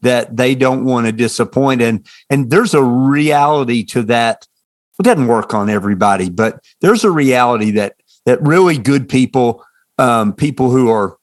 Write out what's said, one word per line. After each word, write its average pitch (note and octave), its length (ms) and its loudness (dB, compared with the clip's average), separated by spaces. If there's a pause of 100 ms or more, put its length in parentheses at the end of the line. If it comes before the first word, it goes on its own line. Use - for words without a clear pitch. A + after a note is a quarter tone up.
that B2 340 -2
they B2+ 200 0
don't C3 300 -2
want B2 200 -2
to A2+ 60 -2
disappoint. A#2+ 680 -2
And, A2+ 240 -2 (240)
and C#3 200 -2
there's G3 240 2
a D3 100 4
reality C#3 1000 0
to - 180 -4
that. A#2 440 -2 (520)
It G3 40 -2
doesn't D#3 240 2
work A2+ 260 -2
on G#2 160 -2
everybody, G2+ 600 0
but A2 340 -4 (180)
there's A3 220 2
a G#3 80 2
reality B2 600 0
that, G#2 240 -4 (300)
that B2 160 2
really E3 360 2
good C3 320 -2
people, B2 560 -2 (320)
um, A#2 360 0
people C3 360 -2
who B2+ 200 2
are G#2 340 -2